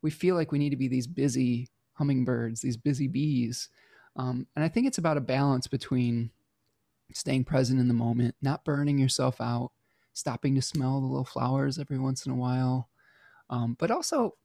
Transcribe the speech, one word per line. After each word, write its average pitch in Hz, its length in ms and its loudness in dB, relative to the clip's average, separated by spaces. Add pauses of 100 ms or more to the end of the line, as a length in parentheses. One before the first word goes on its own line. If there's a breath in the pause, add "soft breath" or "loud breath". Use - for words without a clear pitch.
we 156 80 0
feel 180 240 2
like 160 160 0
we 143 80 0
need 143 120 2
to 139 60 0
be 131 120 0
these 123 180 0
busy 127 600 0 (260)
hummingbirds, 123 680 0
these 123 140 -2
busy 135 300 0
bees. 127 640 0 (480 soft breath)
Um, 127 300 -4 (100)
and 151 80 0
I 165 40 2
think 233 200 2
it's 254 100 -4
about 165 200 2
a - 20 -2
balance 131 480 2
between 120 600 0 (840)
staying 131 320 -2
present 131 360 2
in 123 80 4
the 123 60 4
moment, 120 480 0
not 139 220 -2
burning 143 340 2
yourself 131 420 2
out, 120 320 -4 (400)
stopping 135 420 -2
to 131 80 2
smell 135 380 -2
the 135 60 -2
little 131 180 -2
flowers 131 540 -2
every 139 200 -6
once 131 280 -2
in 131 60 -4
a 131 40 -2
while. 127 520 0 (600 soft breath)
Um, 120 280 -2
but - 120 0
also 262 540 0